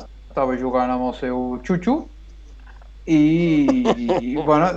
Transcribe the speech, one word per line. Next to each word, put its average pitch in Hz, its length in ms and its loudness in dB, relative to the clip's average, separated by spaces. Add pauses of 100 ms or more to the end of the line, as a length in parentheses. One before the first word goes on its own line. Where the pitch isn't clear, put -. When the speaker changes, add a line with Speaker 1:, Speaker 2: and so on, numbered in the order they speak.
(240)
Speaker 1:
estava 131 340 -2
jugant 127 320 0
amb 127 160 -2
el 123 80 -4
seu 127 460 -6
xutxo 190 340 -2 (1080)
i, 156 180 2 (640)
i, 123 500 0
Speaker 2:
<laughs> 151 120 -2
Speaker 1:
bueno, 160 280 4